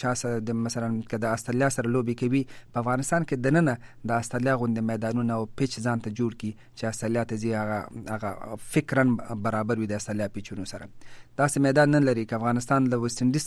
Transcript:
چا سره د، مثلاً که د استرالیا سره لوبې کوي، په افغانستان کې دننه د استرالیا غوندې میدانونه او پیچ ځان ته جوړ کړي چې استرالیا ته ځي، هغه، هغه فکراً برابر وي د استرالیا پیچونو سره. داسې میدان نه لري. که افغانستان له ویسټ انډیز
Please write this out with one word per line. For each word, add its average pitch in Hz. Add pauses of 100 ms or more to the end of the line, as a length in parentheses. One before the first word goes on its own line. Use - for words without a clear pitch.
چا 123
سره 120
د، 113 (100)
مثلاً 113 (220)
که 117
د -
استرالیا 120
سره 120
لوبې 120
کوي، 131 (300)
په 120
افغانستان 135
کې 143 (120)
دننه 147 (300)
د 113
استرالیا 120
غوندې 117
میدانونه 113
او 113 (160)
پیچ 135
ځان 120
ته 110
جوړ 113
کړي 107 (240)
چې -
استرالیا 113
ته 113
ځي، 110 (100)
هغه، 107 (360)
هغه 104 (140)
فکراً 131 (340)
برابر 110
وي 110
د -
استرالیا 104 (100)
پیچونو 98
سره. 98 (500)
داسې 143 (100)
میدان 143
نه 147
لري. 127
که 117
افغانستان 120
له 123
ویسټ 117
انډیز 143